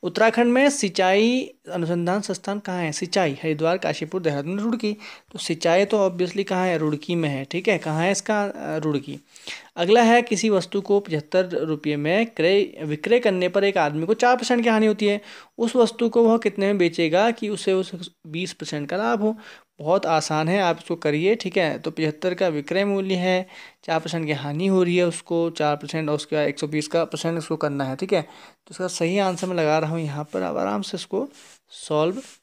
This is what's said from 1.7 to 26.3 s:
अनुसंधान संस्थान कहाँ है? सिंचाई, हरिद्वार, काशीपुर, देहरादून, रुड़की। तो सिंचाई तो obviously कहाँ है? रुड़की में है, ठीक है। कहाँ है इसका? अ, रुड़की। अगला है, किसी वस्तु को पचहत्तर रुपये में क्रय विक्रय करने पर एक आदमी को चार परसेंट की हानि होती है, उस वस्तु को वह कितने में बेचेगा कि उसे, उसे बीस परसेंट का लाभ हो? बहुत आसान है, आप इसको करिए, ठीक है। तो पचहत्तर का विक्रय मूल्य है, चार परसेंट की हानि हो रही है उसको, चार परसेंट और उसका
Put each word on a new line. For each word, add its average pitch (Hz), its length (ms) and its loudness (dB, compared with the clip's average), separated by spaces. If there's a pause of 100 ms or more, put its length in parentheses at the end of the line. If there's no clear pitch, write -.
अनुसंधान 175 480 0
संस्थान 202 380 -6
कहाँ 180 240 -6
है? 156 100 -4
सिंचाई, 175 400 0
हरिद्वार, 160 460 -2
काशीपुर, 160 440 -4
देहरादून, 160 380 -2
रुड़की। 220 360 -2 (360)
तो 220 60 -14
सिंचाई 170 460 2
तो 196 260 2
obviously 180 340 -4
कहाँ 185 220 0
है? 175 120 0
रुड़की 151 360 -2
में 160 140 0
है, 139 160 -4
ठीक 185 240 -4
है। 190 100 4
कहाँ 160 240 -2
है 185 100 2
इसका? 208 320 -2
अ, 160 340 -6
रुड़की। 143 420 -4 (560)
अगला 202 260 6
है, 233 200 8
किसी 226 260 0
वस्तु 196 320 0
को 202 200 2
पचहत्तर 180 440 0
रुपये 151 520 -2
में 170 300 2
क्रय 196 360 2 (200)
विक्रय 156 380 0
करने 190 280 2
पर 196 160 2
एक 196 140 2
आदमी 156 280 0
को 214 80 2
चार 247 220 4
परसेंट 240 260 0
की 233 60 2
हानि 220 180 4
होती 208 200 0
है, 202 140 0 (380)
उस 233 180 0
वस्तु 233 320 4
को 233 140 4
वह 226 160 6
कितने 202 280 0
में 202 120 2
बेचेगा 175 520 2
कि 226 180 -6
उसे, 196 240 -2
उसे 185 260 -2 (280)
बीस 170 260 -6
परसेंट 147 360 -8
का 170 80 -4
लाभ 226 240 0
हो? 214 160 0 (420)
बहुत 170 280 0
आसान 156 420 0
है, 190 120 2
आप 170 180 2
इसको - 180 -6
करिए, 160 380 2
ठीक 202 220 -4
है। 160 220 0
तो - 120 -6
पचहत्तर 156 440 -2
का 180 140 0
विक्रय 160 360 -2
मूल्य 196 300 -2
है, 185 340 0 (360)
चार 160 160 0
परसेंट 160 260 -4
की 151 60 -2
हानि 147 340 -4
हो 185 160 4
रही 175 140 2
है 175 100 4
उसको, 170 440 -2
चार 147 260 0
परसेंट 156 320 -6
और 147 60 0
उसका 151 280 -2